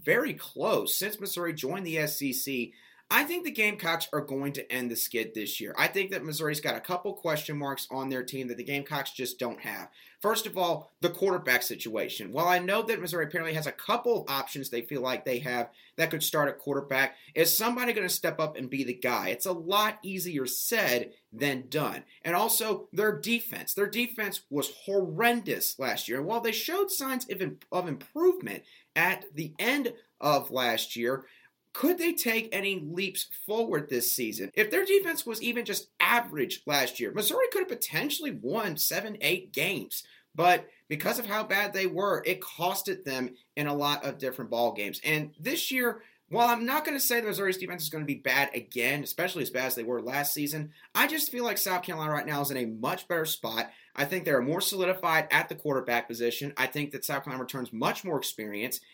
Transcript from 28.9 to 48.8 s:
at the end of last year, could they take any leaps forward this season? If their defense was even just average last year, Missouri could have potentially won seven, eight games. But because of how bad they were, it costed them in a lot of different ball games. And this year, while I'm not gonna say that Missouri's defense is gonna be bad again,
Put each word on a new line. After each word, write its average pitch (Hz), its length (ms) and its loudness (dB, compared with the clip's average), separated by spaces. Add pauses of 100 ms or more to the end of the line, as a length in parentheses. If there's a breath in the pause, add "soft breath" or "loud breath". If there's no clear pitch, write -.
at 175 300 2 (100)
the 156 240 -6
end 254 340 0 (260 loud breath)
of 143 300 4
last 120 460 0
year, 120 300 0 (480 loud breath)
could 349 240 4
they 339 160 2
take 226 380 0
any 196 280 -2
leaps 170 500 -4 (180)
forward 156 420 0
this 120 240 0
season? 107 400 -4
If 214 160 4
their 381 160 4
defense 381 400 4
was 226 160 -6
even 233 240 -2
just 196 220 -4 (120)
average 175 680 2
last 139 320 2
year, 117 120 -2
Missouri 392 400 2
could 392 100 2
have 381 60 -2
potentially 277 640 -2
won 170 480 -2
seven, 202 440 -2
eight 156 300 0
games. 147 520 -2 (320 loud breath)
But 175 320 6 (200 loud breath)
because 180 300 -2
of 233 80 -4
how 208 180 -2
bad 202 300 2
they 190 140 2
were, 180 400 2
it 185 140 0
costed - 640 -2
them 131 320 -4 (200 loud breath)
in 147 100 0
a 147 80 0
lot 143 320 0
of 135 140 -4
different 127 320 -4
ball 117 220 4
games. 101 300 -4
And 151 360 0
this 254 320 -2
year, 247 320 0 (260 loud breath)
while 233 180 4
I'm 233 160 4
not 294 220 2
gonna 294 140 0
say 240 200 4
that 226 80 -2
Missouri's 185 300 0
defense 175 240 -6
is 156 80 -4
gonna 156 160 -4
be 139 100 4
bad 135 380 4
again, 123 500 0